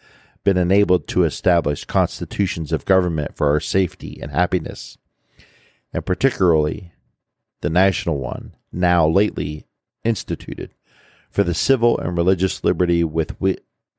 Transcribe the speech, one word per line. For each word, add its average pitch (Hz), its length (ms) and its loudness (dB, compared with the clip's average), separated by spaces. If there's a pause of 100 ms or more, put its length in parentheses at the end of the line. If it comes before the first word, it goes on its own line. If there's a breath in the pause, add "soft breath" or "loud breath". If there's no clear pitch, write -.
(440 soft breath)
been 95 140 2
enabled 90 500 2
to 92 160 0
establish 82 640 0
constitutions 87 840 -2
of 76 140 -4
government 87 500 0
for 73 140 0
our 76 100 2
safety - 640 -4
and 73 100 -10
happiness, - 680 -4 (920 soft breath)
and 85 140 -6
particularly 87 880 2 (680)
the 82 80 -2
national 87 500 0
one, - 360 -10 (160)
now 87 360 2
lately 82 580 0 (380)
instituted, - 720 -6 (560 soft breath)
for 104 120 0
the 85 100 0
civil 120 440 2
and 90 200 -4
religious 90 460 0
liberty 87 400 2
with 78 260 -2 (100)
wi-, 95 180 0 (420)